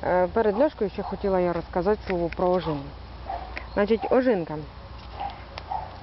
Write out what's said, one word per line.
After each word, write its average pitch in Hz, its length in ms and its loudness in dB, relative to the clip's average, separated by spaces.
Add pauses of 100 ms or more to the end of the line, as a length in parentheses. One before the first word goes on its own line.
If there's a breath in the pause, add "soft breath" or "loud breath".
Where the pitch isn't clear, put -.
е, 180 240 4
перед 214 320 2
ляшкою 269 300 2
ще 196 140 -6
хотіла 190 360 0
я 175 140 2
розказати 180 540 0
слово 170 280 0
про 185 140 4
ожину. 160 340 2 (880)
Значить, 208 380 2
ожинка. 214 440 4 (1500)